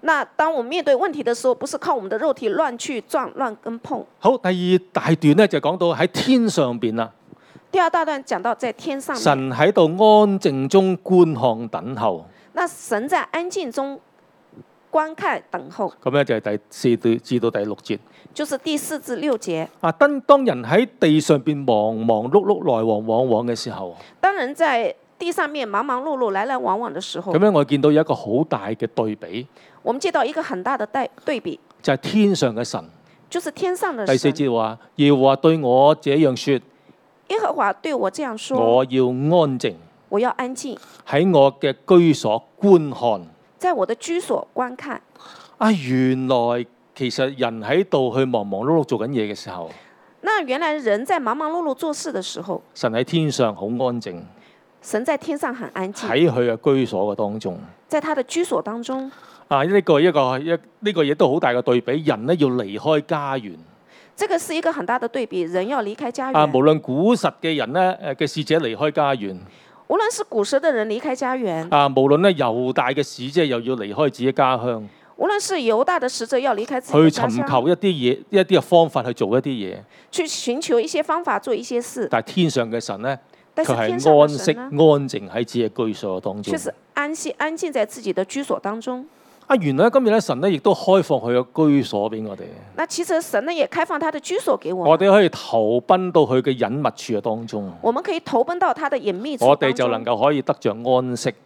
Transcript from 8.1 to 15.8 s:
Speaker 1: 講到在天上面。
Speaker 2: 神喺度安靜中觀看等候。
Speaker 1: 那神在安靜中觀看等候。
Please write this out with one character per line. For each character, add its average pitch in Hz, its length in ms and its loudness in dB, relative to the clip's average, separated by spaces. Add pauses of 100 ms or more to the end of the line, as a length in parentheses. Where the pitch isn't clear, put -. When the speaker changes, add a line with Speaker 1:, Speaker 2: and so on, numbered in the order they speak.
Speaker 1:
講 190 160 -4
到 226 120 -2
在 240 200 -4
天 277 260 -8
上 269 160 -6
面。 233 80 -6
Speaker 2:
神 135 300 2
喺 151 180 4
度 190 120 6
安 202 540 6
靜 139 300 0
中 190 300 4
觀 175 360 4
看 117 360 0
等 107 260 -8
候。 95 300 -2 (260)
Speaker 1:
那 349 160 -2
神 233 400 -6
在 311 140 0 (100)
安 349 180 -4
靜 339 220 -6
中 277 260 -6 (920)
觀 320 240 -2
看 311 340 -2
等 - 220 -10
候。 190 220 -6 (100)